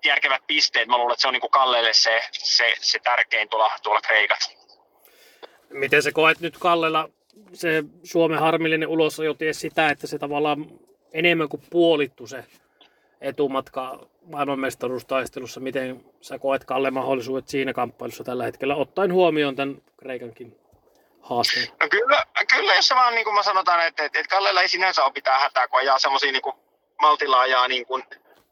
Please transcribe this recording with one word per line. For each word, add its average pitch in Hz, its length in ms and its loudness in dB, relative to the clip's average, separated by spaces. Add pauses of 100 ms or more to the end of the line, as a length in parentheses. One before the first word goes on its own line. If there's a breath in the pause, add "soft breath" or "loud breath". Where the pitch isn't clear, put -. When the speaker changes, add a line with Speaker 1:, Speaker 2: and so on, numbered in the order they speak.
Speaker 1:
järkevät 143 420 0
pisteet. 143 420 -2
Mä 123 100 2
luulen, 120 140 0
että - 100 -2
se 135 60 0
on 127 60 -2
niinku 120 140 -4
Kallelle 120 440 4
se, 113 300 2 (100)
se, - 480 0
se - 180 -2
tärkein 120 500 -2
tuolla, 110 220 2 (120)
tuolla 107 180 0
Kreikassa. 104 520 0 (1160 loud breath)
Speaker 2:
Miten 139 320 2
sä 147 100 -2
koet 160 280 4
nyt 165 180 -8
Kallella 160 500 2 (440)
se 160 320 -2 (200)
Suomen 160 340 2
harmillinen 160 500 0
ulosajo 156 460 0
tie 156 180 -4
sitä, 156 360 -2
että 143 180 -4
se 147 120 -8
tavallaan 147 480 -2 (460)
enemmän 165 360 2
kuin - 220 -10
puolittu 160 560 2
se 123 180 -14 (760 soft breath)
etumatka 135 800 -4 (240)
maailmanmestaruustaistelussa? 131 1400 -6
Miten 127 440 -8 (160)
sä - 180 -14
koet 135 260 -2
Kalle 135 260 -2
mahdollisuudet 131 580 -4
siinä 131 240 -4
kamppailussa 123 520 -8
tällä 123 200 -6
hetkellä, 135 320 -4
ottaen 185 360 -2
huomioon 156 440 2
tän 139 260 -6 (140)
Kreikankin 123 600 -14 (640 soft breath)
haasteen? - 460 -2 (120)
Speaker 1:
No - 100 0
kyllä, - 360 2 (280)
kyllä, 381 200 2
jos - 140 2
se 277 60 2
vaan 247 200 4
niin 226 100 -2
kuin 208 100 -2
mä 202 80 2
sanotaan, 185 440 2
että, 156 180 -4
että, - 140 -4
että 156 180 -2
Kallella 196 260 2
ei 185 60 2
sinänsä 180 360 0
ole 135 100 2
mitään 135 260 0
hätää, 131 280 0
kun 131 100 0
ajaa 135 200 2
semmosia 139 340 0
niin 131 100 -2
kuin 139 140 -8 (440)
maltilla 147 400 4
ajaa, 127 280 2
niin 127 180 -4
kuin 127 180 -6 (480)